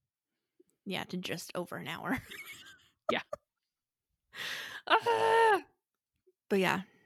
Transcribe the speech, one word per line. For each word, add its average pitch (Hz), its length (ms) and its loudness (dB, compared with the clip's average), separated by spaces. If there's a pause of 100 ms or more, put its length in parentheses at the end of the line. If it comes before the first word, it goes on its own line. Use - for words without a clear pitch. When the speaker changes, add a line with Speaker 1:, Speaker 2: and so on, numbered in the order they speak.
(840)
Speaker 1:
Yeah, 190 200 -6
to - 120 -8
just 180 380 -6
over 175 220 -6
an 170 100 -10
hour. 165 400 -4
<laughs> - 60 -16 (800)
Speaker 2:
Yeah. - 80 -6 (1700)
Speaker 1:
Ah! 440 760 6 (840)
But 202 120 4
yeah, 185 200 4 (260)